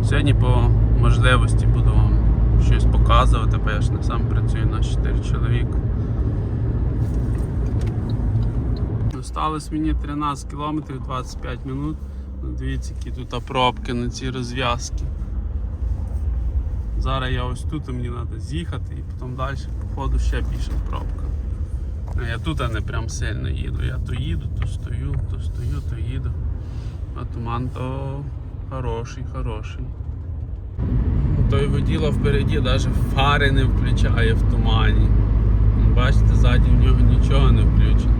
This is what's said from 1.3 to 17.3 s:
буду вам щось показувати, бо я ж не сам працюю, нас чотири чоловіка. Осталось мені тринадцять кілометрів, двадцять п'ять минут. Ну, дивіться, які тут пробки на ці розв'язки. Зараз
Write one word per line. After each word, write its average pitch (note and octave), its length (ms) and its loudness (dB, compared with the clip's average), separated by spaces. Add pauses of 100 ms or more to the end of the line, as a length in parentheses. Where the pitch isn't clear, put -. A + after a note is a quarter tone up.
буду - 220 4
вам - 300 4 (460)
щось A2+ 200 4
показувати, A#2 760 4
бо A2 80 -2
я G2+ 100 0
ж - 100 0
не - 120 -4
сам A#2 180 -2
працюю, A2+ 440 0
нас A#2 240 0
чотири A2+ 300 0
чоловіка. A#2 580 0 (3500)
Осталось D3+ 520 -6
мені D#3 220 -2
тринадцять D3 560 -6
кілометрів, D3 540 -6
двадцять B2+ 380 -8
п'ять B2 240 -8
минут. C#3+ 320 -6 (460)
Ну, C3+ 60 -6 (100)
дивіться, - 340 -6 (120)
які - 160 -8
тут A#2+ 240 -8
пробки B2+ 480 0
на A#2+ 160 -2
ці C3 200 -6
розв'язки. B2 760 -4 (1900)
Зараз C3 340 -2